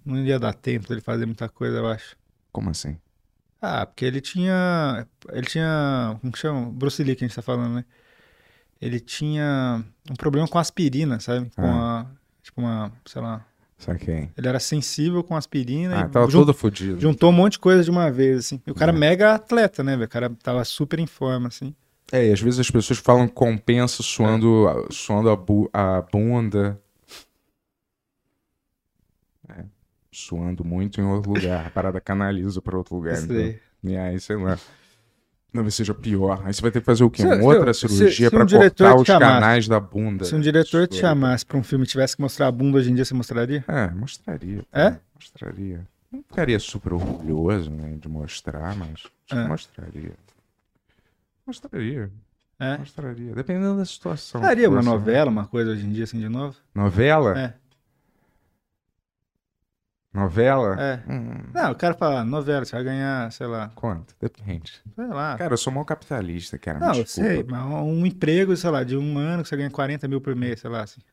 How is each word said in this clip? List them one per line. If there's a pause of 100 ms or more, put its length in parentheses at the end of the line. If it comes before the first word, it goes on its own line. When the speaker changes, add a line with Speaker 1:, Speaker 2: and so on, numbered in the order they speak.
Speaker 1:
Não
ia
dar
tempo
dele
fazer
muita
coisa,
eu
acho. (360)
Speaker 2:
Como
assim? (640)
Speaker 1:
Ah,
porque
ele
tinha, (240)
ele
tinha,
como
que
chama?
Bruce
Lee
que
a
gente
tá
falando,
né? (960)
Ele
tinha (260)
um
problema
com
aspirina,
sabe?
Com
Speaker 2:
Ah.
Speaker 1:
a, (360)
tipo
uma, (140)
sei
lá. (320)
Speaker 2:
Saquei.
Speaker 1:
Ele
era
sensível
com
aspirina
Speaker 2:
Ah,
Speaker 1:
e
Speaker 2:
tava
Speaker 1:
jun-,
Speaker 2:
todo
fudido.
Speaker 1:
juntou
um
monte
de
coisa
de
uma
vez,
assim.
E
o
cara
Speaker 2:
É.
Speaker 1:
mega
atleta,
né,
velho?
O
cara (120)
tava
super
em
forma,
assim. (360)
Speaker 2:
É,
e
às
vezes
as
pessoas
falam
que
compensa
suando,
Speaker 1:
É.
Speaker 2:
suando
a
bu-,
a
bunda. (2750)
É, (480)
suando
muito
em
outro
lugar.
A
parada
canaliza
pra
outro
lugar,
Speaker 1:
Sei. (240)
Speaker 2:
então. (320)
E
aí,
sei
lá. (960)
Talvez
seja
pior.
Aí
você
vai
ter
que
fazer
o
quê?
Speaker 1:
Se,
Speaker 2:
Uma
Speaker 1:
se,
Speaker 2:
outra
Speaker 1:
se, (100)
Speaker 2:
cirurgia
Speaker 1:
se
um
Speaker 2:
pra
Speaker 1:
diretor
Speaker 2:
cortar
Speaker 1:
te
Speaker 2:
os
Speaker 1:
chamasse,
Speaker 2:
canais
da
bunda.
Speaker 1:
se
um
diretor
te
Speaker 2:
Isso.
Speaker 1:
chamasse
pra
um
filme
e
tivesse
que
mostrar
a
bunda
hoje
em
dia,
você
mostraria?
Speaker 2:
É,
mostraria, (120)
Speaker 1:
É?
Speaker 2:
cara. (140)
Mostraria. (220)
Não
ficaria
super
orgulhoso,
né,
de
mostrar,
mas (260)
Speaker 1:
É.
Speaker 2:
mostraria. (1300)
Mostraria. (480)
Speaker 1:
É?
Speaker 2:
Mostraria.
Dependendo
da
situação.
Speaker 1:
Faria
uma
Speaker 2:
Fosse,
né?
Speaker 1:
novela,
uma
coisa
hoje
em
dia,
assim,
de
novo? (180)
Speaker 2:
Novela?
Speaker 1:
É. (2500)
Speaker 2:
Novela?
Speaker 1:
É.
Speaker 2:
Hum.
Speaker 1:
Não,
o
cara
fala,
novela,
você
vai
ganhar,
sei
lá.
Speaker 2:
Quanto?
Depende. (200)
Speaker 1:
Sei
lá.
Speaker 2:
Cara,
eu
sou
mal
capitalista,
cara,
me
Speaker 1:
Não,
eu
Speaker 2:
desculpa.
Speaker 1:
sei,
mas
um,
um
emprego,
sei
lá,
de
um
ano
que
você
ganha
quarenta
mil
por
mês,
sei
lá,
assim. (140)